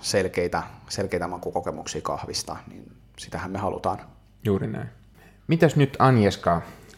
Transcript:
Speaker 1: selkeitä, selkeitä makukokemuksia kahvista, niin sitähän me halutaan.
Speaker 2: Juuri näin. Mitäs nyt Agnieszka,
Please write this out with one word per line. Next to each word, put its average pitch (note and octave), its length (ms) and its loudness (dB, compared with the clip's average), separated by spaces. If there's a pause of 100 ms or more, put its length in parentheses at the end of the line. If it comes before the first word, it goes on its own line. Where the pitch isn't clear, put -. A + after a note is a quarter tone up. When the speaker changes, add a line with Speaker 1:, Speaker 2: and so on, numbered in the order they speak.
Speaker 1:
selkeitä, F2+ 600 0 (260)
selkeitä F2+ 400 -4
makukokemuksia E2+ 720 -6
kahvista, - 560 -6 (120)
niin - 240 -18 (260)
sitähän F2+ 320 -10
me F#2+ 80 -6
halutaan. F#2 400 -4 (460)
Speaker 2:
Juuri G2 220 0
näin. - 220 -8 (600)
Mitäs E3 280 4
nyt C#3+ 220 4
Agnieszka, G2+ 640 6 (360)